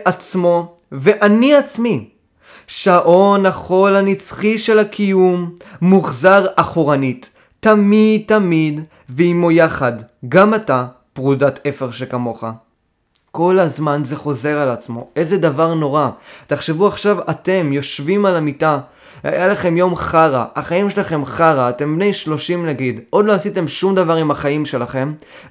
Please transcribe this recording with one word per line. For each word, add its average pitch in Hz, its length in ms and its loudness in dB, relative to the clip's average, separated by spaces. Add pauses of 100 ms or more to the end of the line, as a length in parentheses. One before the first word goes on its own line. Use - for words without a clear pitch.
עצמו, 175 720 -2 (160)
ואני 208 640 4
עצמי, 233 540 0 (580)
שעון 190 800 4
החול 190 500 2
הנצחי 196 640 -2
של 220 200 2
הקיום, 185 720 0 (320)
מוחזר 180 640 4 (100)
אחורנית, 139 720 -2 (300)
תמיד 214 680 4
תמיד, 160 540 0 (280)
ועמו 170 420 2
יחד, 147 420 2 (360)
גם 196 260 4
אתה, 135 320 -2 (260)
פרודת 135 560 -2
אפר 131 220 -6
שכמוך." 120 540 -8 (840)
כל 180 280 2
הזמן 147 460 -2
זה 135 120 -8
חוזר 147 420 -6
על 139 120 -2
עצמו, 117 460 -10
איזה 170 200 -2
דבר 160 380 0
נורא. 147 340 0 (380)
תחשבו 156 400 -2
עכשיו 202 300 -2 (140)
אתם 175 420 -2
יושבים 151 540 -2
על 180 100 2
המיטה, 151 420 -2 (440)
היה 180 260 -2
לכם 180 280 0
יום 180 200 0
חרא, 151 480 0 (120)
החיים 180 340 -2
שלכם 160 340 -4
חרא, 131 440 2
אתם 147 280 -4
בני 202 160 0
שלושים 170 540 -6
נגיד, 123 340 -4 (100)
עוד 208 140 2
לא 214 80 2
עשיתם 185 360 -2
שום 190 260 -2
דבר 165 220 0
עם 156 140 0
החיים 147 340 -2
שלכם, 131 480 -6 (380)